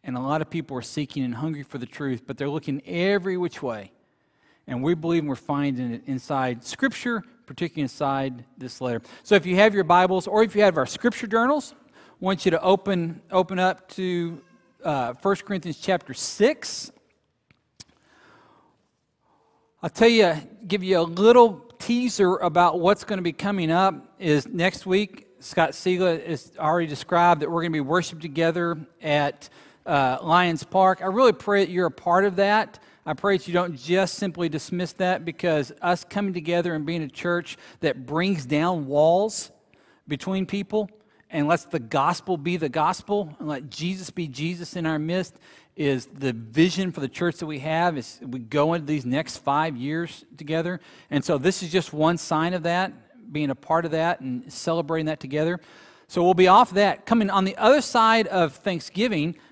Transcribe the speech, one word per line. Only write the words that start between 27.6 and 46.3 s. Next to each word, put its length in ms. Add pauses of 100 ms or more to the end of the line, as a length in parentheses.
gonna 100
be 100
worship 380
together 600 (200)
at, 480 (380)
uh, 380
Lions 400
Park. 400
I 20
really 280
pray 300
that 80
you're 140
a 60
part 340
of 120
that. 420 (260)
I 80
pray 240
that 100
you 60
don't 240
just 380
simply 340
dismiss 440
that, 300
because 560
us 240
coming 300
together 400
and 140
being 160
a 40
church 480 (260)
that 260
brings 400
down 400
walls 640 (560)
between 400
people 420 (400)
and 180
lets 180
the 120
gospel 580
be 220
the 120
gospel 680
and 100
let 220
Jesus 400
be 180
Jesus 480
in 120
our 100
midst 380 (400)
is 320
the 260